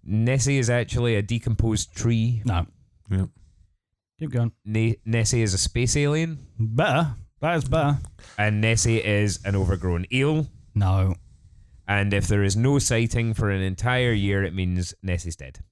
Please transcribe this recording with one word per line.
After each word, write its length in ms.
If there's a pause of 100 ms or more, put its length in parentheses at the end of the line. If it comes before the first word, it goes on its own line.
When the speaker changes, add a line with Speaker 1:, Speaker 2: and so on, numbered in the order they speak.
Speaker 1:
Nessie 540
is 100
actually 480
a 60
decomposed 720
tree. 500
Speaker 2:
No. 220 (440)
Speaker 3:
Yep. 180 (880)
Speaker 2:
Keep 120
going. 220 (120)
Speaker 1:
Ne-, 400
Nessie 380
is 120
a 40
space 380
alien. 500 (120)
Speaker 2:
Better. 560 (260)
That 160
is 120
better. 300 (380)
Speaker 1:
And 240
Nessie 420
is 420
an 100
overgrown 580
eel. 360 (260)
Speaker 2:
No. 400 (720)
Speaker 1:
And 260
if 140
there 160
is 140
no 220
sighting 540
for 180
an 120
entire 500
year, 320
it 100
means 380 (100)
Nessie's 340
dead. 240 (120)